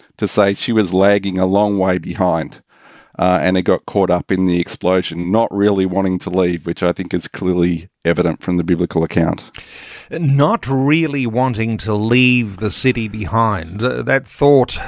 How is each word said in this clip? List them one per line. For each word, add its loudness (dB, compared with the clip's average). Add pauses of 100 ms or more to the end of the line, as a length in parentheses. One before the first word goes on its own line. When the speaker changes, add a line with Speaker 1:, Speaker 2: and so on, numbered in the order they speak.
(180)
Speaker 1:
to -2
say 2
she -4
was 2
lagging 2
a 2
long 2
way 2
behind, -2 (560)
uh, 2
and 2
it 2
got 0
caught 0
up 0
in 0
the 2
explosion, -2
not 0
really 2
wanting -2
to -8
leave, 0
which -4
I 2
think -8
is -4
clearly -2 (160)
evident 0
from -2
the 0
biblical 0
account. -2 (680)
Speaker 2:
Not 0
really 0
wanting -2
to -4
leave 2
the -4
city -2
behind. -2
Uh, -2
that 0
thought, 2